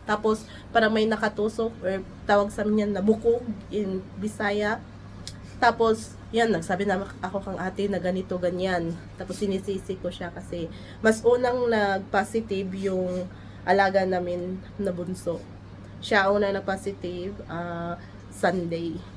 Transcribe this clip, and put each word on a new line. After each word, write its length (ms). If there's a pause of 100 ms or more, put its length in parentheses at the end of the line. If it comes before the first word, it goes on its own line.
Tapos, 400 (300)
parang 160
may 160
nakatusok, 720
or 160 (320)
tawag 240
sa 160
amin 240
yan, 20
nabukog 520 (260)
in 320 (160)
Bisaya. 640 (800)
Tapos, 580 (140)
yan, 180
nagsabi 340
na 220 (140)
ako 200
kang 200
ate 260
na 140
ganito, 360
ganyan. 640 (180)
Tapos, 220
sinisisi 580
ko 140
siya 220
kasi 400 (280)
mas 220
unang 460
nag-positive 1000 (140)
yung 480 (320)
alaga 420
namin 540 (180)
na 140
bunso. 480 (600)
Siya 300
una 220
nag-positive, 840 (100)
ah, 540 (300)
Sunday. 680 (220)